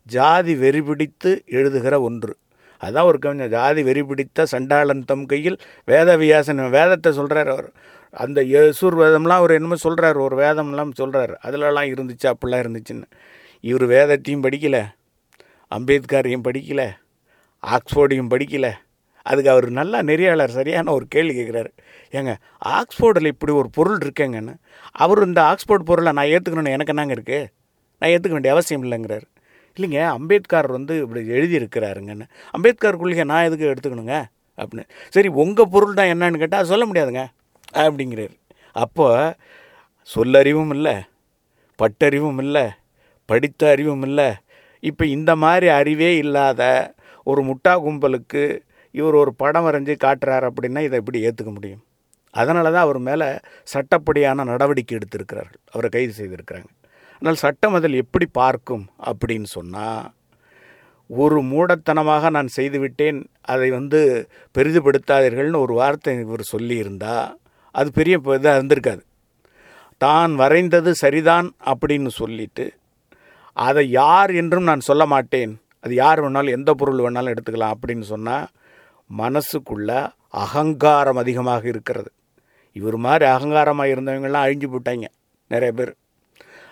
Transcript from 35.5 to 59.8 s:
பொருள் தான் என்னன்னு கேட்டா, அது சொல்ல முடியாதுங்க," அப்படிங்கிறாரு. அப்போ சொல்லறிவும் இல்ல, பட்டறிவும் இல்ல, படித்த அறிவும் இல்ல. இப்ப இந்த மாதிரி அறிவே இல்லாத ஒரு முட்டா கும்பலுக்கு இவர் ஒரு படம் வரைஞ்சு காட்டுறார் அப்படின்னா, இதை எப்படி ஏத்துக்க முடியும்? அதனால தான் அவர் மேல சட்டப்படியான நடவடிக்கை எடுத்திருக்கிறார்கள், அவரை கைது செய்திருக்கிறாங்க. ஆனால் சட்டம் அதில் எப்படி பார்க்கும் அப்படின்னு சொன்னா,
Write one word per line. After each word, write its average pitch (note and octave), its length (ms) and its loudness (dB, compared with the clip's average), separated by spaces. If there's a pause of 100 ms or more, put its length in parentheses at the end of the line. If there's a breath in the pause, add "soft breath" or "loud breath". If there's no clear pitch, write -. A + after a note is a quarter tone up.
பொருள் G3+ 300 2
தான் G3 120 2
என்னன்னு F3 300 0
கேட்டா, D#3+ 220 -2
அது F#3+ 80 2
சொல்ல G#3 200 2
முடியாதுங்க," C3+ 400 -2 (460)
அப்படிங்கிறாரு. C3+ 640 -2 (380 soft breath)
அப்போ B2+ 640 0 (800 soft breath)
சொல்லறிவும் C#3 540 4
இல்ல, C#3 380 -4 (720)
பட்டறிவும் C#3 600 0
இல்ல, C3+ 400 -2 (460)
படித்த C#3 460 0
அறிவும் C#3+ 320 2
இல்ல. C3+ 400 -2 (380 soft breath)
இப்ப D#3 260 -4
இந்த D#3 300 2
மாதிரி E3+ 320 4
அறிவே D#3 480 2
இல்லாத C3+ 800 0 (300 soft breath)
ஒரு C#3 180 0
முட்டா C3 300 0
கும்பலுக்கு C#3+ 920 -2 (260 soft breath)
இவர் D#3 240 0
ஒரு C#3+ 200 4
படம் D3+ 300 0
வரைஞ்சு D3 300 0 (100)
காட்டுறார் C3+ 400 0
அப்படின்னா, B2+ 360 -4
இதை D3+ 100 -4
எப்படி A#2+ 360 -4
ஏத்துக்க A2 260 -6
முடியும்? G2+ 300 -16 (480)
அதனால D#3+ 400 0
தான் F3 120 2
அவர் C#3+ 160 0
மேல C#3 420 -4 (240 soft breath)
சட்டப்படியான C#3+ 800 0
நடவடிக்கை B2+ 540 -2
எடுத்திருக்கிறார்கள், G2+ 600 -14 (100)
அவரை A2+ 200 -4
கைது A#2 280 -2
செய்திருக்கிறாங்க. F2+ 520 -16 (500 soft breath)
ஆனால் D#3+ 140 0
சட்டம் D3+ 400 0
அதில் D#3+ 200 0
எப்படி B2+ 320 -2
பார்க்கும் B2+ 600 -2 (180)
அப்படின்னு A2+ 400 -6
சொன்னா, G2+ 680 -12 (960 soft breath)